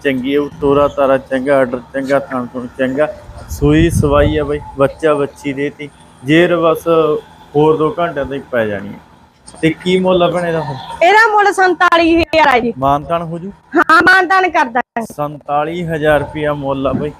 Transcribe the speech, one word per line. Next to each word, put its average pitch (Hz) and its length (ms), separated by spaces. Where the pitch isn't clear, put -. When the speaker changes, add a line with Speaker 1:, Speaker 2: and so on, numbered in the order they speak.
Speaker 1:
ਚੰਗੀ 135 320
ਆ, 147 60
ਉਹ 143 80
ਤੋਰਾ 143 260
ਤਾਰਾ 135 300
ਚੰਗਾ, 135 400
ਆਰਡਰ 123 220
ਚੰਗਾ, 135 400
ਥਣ 127 260
ਥੁਣ 123 220
ਚੰਗਾ, 135 400
ਸੂਈ 156 400
ਸਵਾਈ 147 480
ਆ 147 60
ਬਈ, 147 160
ਬੱਚਾ 139 360
ਬੱਚੀ 143 400
ਦੇਤੀ। 143 360
ਜੇਰ 165 320
ਬਸ 160 300
ਹੋਰ 151 220
ਦੋ 156 220
ਘੰਟਿਆਂ 147 260
ਤੱਕ 139 260
ਪੈ 117 140
ਜਾਣੀ 101 240
ਆ। 101 40
ਤੇ 160 220
ਕੀ 185 160
ਮੁੱਲ 185 240
ਆ 170 80
ਭੈਣੇ 175 160
ਇਹਦਾ 165 140
ਹੁਣ? 143 140
Speaker 2:
ਇਹਦਾ 427 280
ਮੁੱਲ 403 220
ਸੰਤਾਲੀ 339 680
ਹਜ਼ਾਰ 311 260
ਆ 254 120
ਜੀ। 233 180
Speaker 1:
ਮਾਨਤਾਨ 143 440
ਹੋ 170 180
ਜੂ? 190 100
Speaker 2:
ਹਾਂ, 320 520
ਮਾਨਤਾਨ 370 480
ਕਰ 311 160
ਦਾਂਗੇ। 233 500
Speaker 1:
ਸੰਤਾਲੀ 151 680
ਹਜ਼ਾਰ 151 340
ਰੁਪਇਆ 147 340
ਮੁੱਲ 135 340
ਆ 131 60
ਬਈ। 147 260